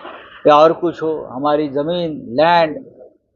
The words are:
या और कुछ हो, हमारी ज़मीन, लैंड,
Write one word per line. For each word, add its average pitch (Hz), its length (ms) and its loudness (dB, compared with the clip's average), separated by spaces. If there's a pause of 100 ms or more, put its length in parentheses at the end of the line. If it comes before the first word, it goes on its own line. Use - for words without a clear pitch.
(480)
या 147 80 8
और 160 200 6
कुछ 165 260 -6
हो, 156 140 -4 (100)
हमारी 147 440 -2
ज़मीन, 160 420 -4 (200)
लैंड, 156 520 2 (520)